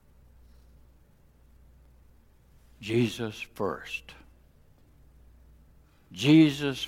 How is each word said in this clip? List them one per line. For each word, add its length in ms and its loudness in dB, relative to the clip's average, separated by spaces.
Jesus 640 -2
first. 480 -8
Jesus 760 4